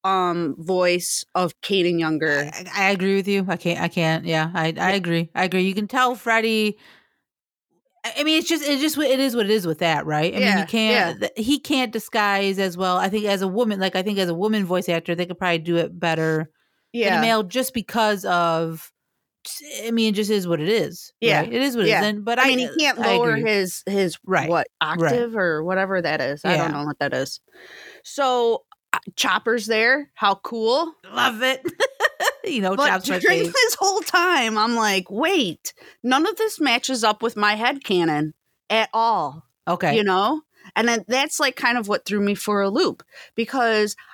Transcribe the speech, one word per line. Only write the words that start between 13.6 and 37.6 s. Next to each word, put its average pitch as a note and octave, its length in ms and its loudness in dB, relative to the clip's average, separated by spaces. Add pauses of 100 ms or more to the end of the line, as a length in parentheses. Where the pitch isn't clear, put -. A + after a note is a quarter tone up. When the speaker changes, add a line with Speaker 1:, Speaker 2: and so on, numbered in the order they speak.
Speaker 2:
like, F#3 160 0
I F#3 60 0
think G3+ 180 -2
as F#3 80 2
a E3+ 60 -2
woman G#3 300 0
voice F3+ 240 0
actor, E3+ 280 -2
they F3 100 -2
could F3+ 120 -10
probably F3 200 0
do E3+ 180 -2
it E3+ 220 -2
better. D#3+ 500 0 (440)
Speaker 1:
Yeah. A3+ 180 0
Speaker 2:
than F3 80 2
a - 40 2
male A3+ 200 2
just B3 320 -4
because G#3+ 520 0
of, E3 640 0 (920)
I A#3 60 -4
mean, A3+ 240 2
it - 20 -4
just G#3 140 0
is G3 160 2
what E3+ 140 0
it D#3 80 -2
is, F#3+ 520 -2
Speaker 1:
Yeah. G#3 200 4
Speaker 2:
right? A#3 120 -4
It A#3 100 0
is C#4 120 0
what A#3 80 0
it F3 60 2
is. - 20 4
Speaker 1:
Yeah. F#3+ 140 2
Speaker 2:
And, G#3 200 -2
but A#3 140 -2
Speaker 1:
I C4 60 4
Speaker 2:
I, - 20 6
Speaker 1:
mean, C4 140 4
he B3 80 -2 (100)
can't D4 220 0
Speaker 2:
I G3+ 160 2
Speaker 1:
lower A#3 180 2
Speaker 2:
agree. A3+ 160 0
Speaker 1:
his, G3 360 -2
his F#3+ 380 0
Speaker 2:
Right. D#3 240 0
Speaker 1:
what, E3 200 0 (120)
Speaker 2:
Right. E3 220 -2
Speaker 1:
octave A#3 340 0
or E3 280 0
whatever F#3 360 -2
that D#3 200 -2
is. C3+ 240 -6
I D#3+ 120 2
don't E3 140 0
Speaker 2:
Yeah. D3 80 -6
Speaker 1:
know D3 80 -6
what D3 140 -6
that C#3 120 -2
is. C3+ 280 -4 (640)
So, B3 580 0 (300)
uh, - 60 -4 (180)
Chopper's A3+ 500 0
there. A#3 480 0
How G3+ 220 2
cool. A#3+ 580 -2 (180)
Speaker 2:
Love A#3+ 300 0
it. C4 240 0
<laughs> - 60 -8 (720)
You C#4 180 -2
know, F#3+ 140 0
Speaker 1:
But C#4 100 4
Speaker 2:
Chop's F#3+ 220 0
my F#3 100 0
Speaker 1:
during - 220 2
Speaker 2:
fave. - 120 -2
Speaker 1:
this A#4 220 2
whole G4 280 0
time, E4 540 2
I'm A3+ 200 2
like, G3+ 340 0
"Wait, C4 640 -2 (300)
none C#4 240 2
of A4 80 -4
this A4 240 -4
matches B3 420 0
up G#3+ 180 2
with A3+ 160 -4
my G#3 200 2
headcanon F3 800 0 (360)